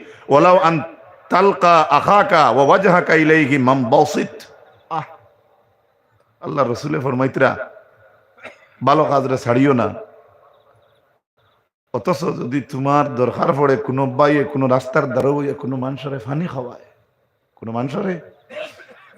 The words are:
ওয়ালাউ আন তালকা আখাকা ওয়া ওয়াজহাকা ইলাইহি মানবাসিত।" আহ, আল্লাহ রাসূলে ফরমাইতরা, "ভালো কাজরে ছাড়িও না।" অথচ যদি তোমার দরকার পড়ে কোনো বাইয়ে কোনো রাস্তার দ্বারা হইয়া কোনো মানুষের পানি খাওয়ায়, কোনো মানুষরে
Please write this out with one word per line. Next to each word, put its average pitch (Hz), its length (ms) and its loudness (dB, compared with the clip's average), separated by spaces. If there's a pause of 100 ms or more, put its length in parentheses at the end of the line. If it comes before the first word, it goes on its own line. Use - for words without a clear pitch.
(300)
ওয়ালাউ 180 280 6
আন 165 220 2 (500)
তালকা 175 520 4
আখাকা 156 680 2
ওয়া 127 140 4
ওয়াজহাকা 175 520 4
ইলাইহি 156 420 4
মানবাসিত।" 131 720 0 (600)
আহ, 156 140 -8 (1400)
আল্লাহ 143 280 -2
রাসূলে 147 300 -6
ফরমাইতরা, 127 680 -2 (1120)
"ভালো 143 200 4
কাজরে 131 340 -2
ছাড়িও 131 360 2
না।" 113 200 -2 (2000)
অথচ 165 280 -4
যদি 135 400 -6
তোমার 135 540 -2
দরকার 123 420 -2
পড়ে 139 200 2
কোনো 131 280 -4
বাইয়ে 143 380 2
কোনো 135 240 -2
রাস্তার 131 400 0
দ্বারা 127 220 -2
হইয়া 143 240 -4
কোনো - 220 -8
মানুষের 135 500 -8
পানি 151 220 -6
খাওয়ায়, 123 380 -14 (680)
কোনো 113 160 -14
মানুষরে 156 640 -6 (840)